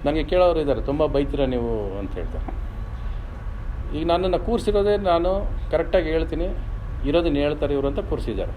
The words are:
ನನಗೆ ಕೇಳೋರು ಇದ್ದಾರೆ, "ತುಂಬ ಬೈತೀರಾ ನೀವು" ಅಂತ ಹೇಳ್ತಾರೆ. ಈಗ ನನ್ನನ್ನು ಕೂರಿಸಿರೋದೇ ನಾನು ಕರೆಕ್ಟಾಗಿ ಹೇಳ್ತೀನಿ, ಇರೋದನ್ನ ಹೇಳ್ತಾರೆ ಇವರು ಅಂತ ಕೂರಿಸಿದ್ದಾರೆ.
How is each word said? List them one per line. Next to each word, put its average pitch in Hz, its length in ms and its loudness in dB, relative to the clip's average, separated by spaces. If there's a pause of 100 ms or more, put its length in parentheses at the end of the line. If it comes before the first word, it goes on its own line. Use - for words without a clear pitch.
ನನಗೆ 156 200 2
ಕೇಳೋರು 180 360 4
ಇದ್ದಾರೆ, 135 200 2
"ತುಂಬ 147 260 2
ಬೈತೀರಾ 139 400 2
ನೀವು" 113 520 -2
ಅಂತ 92 160 -6
ಹೇಳ್ತಾರೆ. - 540 -6 (1300)
ಈಗ 160 80 -2
ನನ್ನನ್ನು 175 320 2
ಕೂರಿಸಿರೋದೇ 208 580 2
ನಾನು 175 540 2 (200)
ಕರೆಕ್ಟಾಗಿ 160 400 2
ಹೇಳ್ತೀನಿ, 160 340 0 (640)
ಇರೋದನ್ನ 160 280 4
ಹೇಳ್ತಾರೆ 147 380 2
ಇವರು 139 120 2
ಅಂತ 147 120 0
ಕೂರಿಸಿದ್ದಾರೆ. 131 580 -2